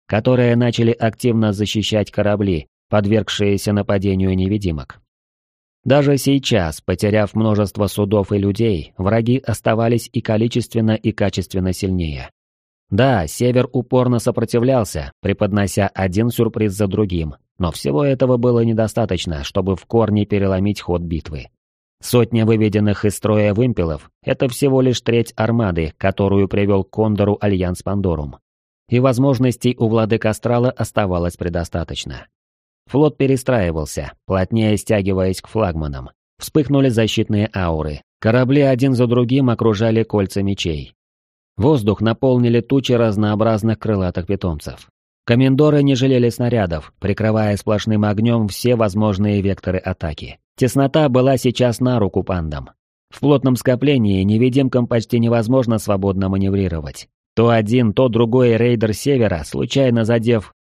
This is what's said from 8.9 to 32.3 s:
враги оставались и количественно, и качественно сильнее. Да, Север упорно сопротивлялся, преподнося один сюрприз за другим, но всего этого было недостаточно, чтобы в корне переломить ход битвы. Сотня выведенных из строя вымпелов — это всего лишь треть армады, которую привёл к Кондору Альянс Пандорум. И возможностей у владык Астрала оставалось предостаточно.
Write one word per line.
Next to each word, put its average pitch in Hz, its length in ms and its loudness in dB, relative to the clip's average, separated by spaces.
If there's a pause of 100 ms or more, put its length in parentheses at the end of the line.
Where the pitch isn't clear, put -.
враги 113 400 0
оставались 117 760 -2
и 117 80 -4
количественно, 110 680 0
и 110 220 0
качественно 92 600 -2
сильнее. 85 560 -4 (640)
Да, 107 360 2
Север 123 460 0
упорно 123 460 0
сопротивлялся, 113 920 -2 (100)
преподнося 98 720 0
один 95 340 0
сюрприз 107 440 0
за 101 140 -2
другим, 92 500 -2 (220)
но 87 120 -2
всего 143 340 -2
этого 131 320 2
было 120 240 2
недостаточно, 107 840 -2
чтобы 95 340 -2
в - 100 -14
корне 104 400 0
переломить 98 560 -2
ход 87 180 -4
битвы. 80 460 -8 (540)
Сотня 113 460 0
выведенных 104 580 2
из 104 120 -2
строя 104 380 2
вымпелов — 90 560 -2 (120)
это 131 260 -2
всего 131 320 0
лишь 127 200 2
треть 117 360 0
армады, 107 600 0
которую 98 480 2
привёл 98 380 0
к - 60 -18
Кондору 104 500 0
Альянс 92 420 -2
Пандорум. 85 540 -4 (520)
И 120 120 2
возможностей 127 760 2
у 113 120 0
владык 110 360 0
Астрала 120 460 0
оставалось 90 640 -2
предостаточно. 85 920 -8 (580)